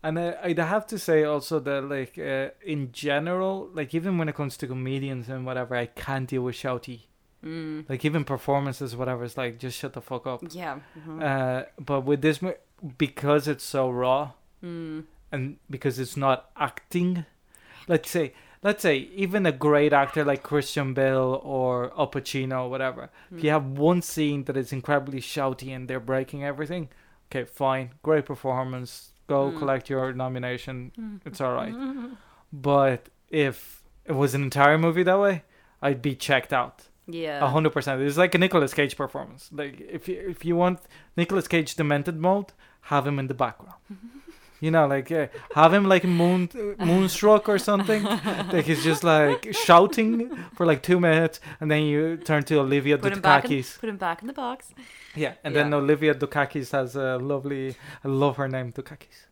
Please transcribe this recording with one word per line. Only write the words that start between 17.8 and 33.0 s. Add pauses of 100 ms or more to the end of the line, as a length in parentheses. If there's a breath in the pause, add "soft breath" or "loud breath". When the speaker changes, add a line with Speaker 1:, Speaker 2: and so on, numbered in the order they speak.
Speaker 1:
let's
say, (320 soft breath)
let's
say
even
a
great
actor
like
Christian
Bale
or
Al
Pacino
or
whatever, (220 soft breath)
if
you
Speaker 2:
Mm.
Speaker 1:
have (120)
one
scene
that
is
incredibly
shouty
and
they're
breaking
everything, (420 soft breath)
okay,
fine, (120)
great
performance, (160)
go
Speaker 2:
Mm.
Speaker 1:
collect
your
nomination,
Speaker 2:
Mm.
Speaker 1:
it's
all
right.
Speaker 2:
<laughs>
Speaker 1:
But (200)